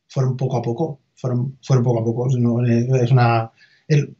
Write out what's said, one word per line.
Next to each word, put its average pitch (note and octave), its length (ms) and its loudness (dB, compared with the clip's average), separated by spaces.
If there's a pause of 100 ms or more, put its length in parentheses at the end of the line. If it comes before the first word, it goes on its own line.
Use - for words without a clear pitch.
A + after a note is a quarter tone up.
fueron B2+ 300 -2
poco C3 200 -4
a A#2+ 40 -4
poco, C3 400 -6 (140)
fueron, B2+ 480 -4
fueron B2+ 200 2
poco A#2 180 0
a - 20 -2
poco. A#2 240 -2 (100)
No, A#2+ 260 2
eh, A#2+ 240 2 (140)
es A#2+ 100 0
una, A#2 400 2 (360)
el, D3 320 0